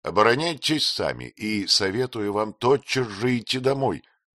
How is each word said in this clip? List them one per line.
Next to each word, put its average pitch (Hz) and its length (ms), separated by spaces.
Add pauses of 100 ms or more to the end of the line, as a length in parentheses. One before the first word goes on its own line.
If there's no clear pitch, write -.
Обороняйтесь 127 840
сами 65 360
и 104 420
советую 104 640
вам 107 220
тотчас 127 540
же 117 280
идти 120 220
домой, 131 460 (300)